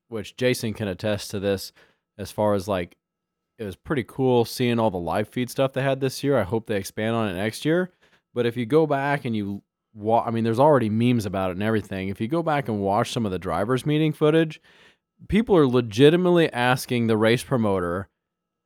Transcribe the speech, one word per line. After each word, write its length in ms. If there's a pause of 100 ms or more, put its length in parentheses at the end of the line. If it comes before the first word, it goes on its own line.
which 280
Jason 380
can 140
attest 420
to 100
this 320 (460)
as 120
far 240
as, 140
like, 280 (600)
it 60
was 120
pretty 280
cool 400
seeing 360
all 100
the 80
live 300
feed 200
stuff 240
they 100
had 180
this 240
year. 120
I 60
hope 240
they 100
expand 380
on 140
it 60
next 300
year. 280 (420)
But 120
if 100
you 100
go 200
back 380
and 120
you 260 (320)
wa-, 320
I 40
mean, 120
there's 160
already 320
memes 340
about 260
it 40
and 80
everything. 460
If 120
you 60
go 160
back 260
and 120
watch 320
some 120
of 60
the 80
drivers' 480
meeting 260
footage, 480 (680)
people 280
are 120
legitimately 840
asking 540
the 100
race 280
promoter 640 (580)